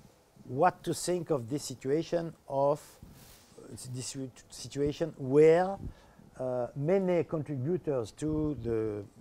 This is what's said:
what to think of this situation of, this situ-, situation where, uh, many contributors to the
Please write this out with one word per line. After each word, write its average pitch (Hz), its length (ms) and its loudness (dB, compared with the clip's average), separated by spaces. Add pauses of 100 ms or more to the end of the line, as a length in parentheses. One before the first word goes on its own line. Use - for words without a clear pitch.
(460)
what 147 380 2
to 170 100 -2
think 175 380 -2
of 120 180 -2
this 143 140 -4
situation 160 680 -2 (160)
of, 139 320 0 (1120)
this 123 120 -8
situ-, 135 260 -10 (180)
situation 143 680 -4
where, 160 600 6 (640)
uh, 127 360 -2
many 180 480 2
contributors 143 880 -2
to 151 520 -2
the 110 400 -2 (180)